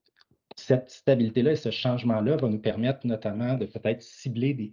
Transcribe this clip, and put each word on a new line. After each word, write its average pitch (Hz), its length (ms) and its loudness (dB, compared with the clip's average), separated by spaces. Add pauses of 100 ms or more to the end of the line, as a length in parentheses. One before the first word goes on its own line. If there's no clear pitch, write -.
(580)
cette 131 320 2
stabilité-là 120 640 2
et 151 60 2
ce - 120 -4
changement-là 120 680 0
va 135 100 0
nous 107 120 0
permettre 110 460 -2
notamment 117 500 -2
de 107 100 -2
peut-être - 360 -4
cibler 127 520 -4
des, 107 200 -6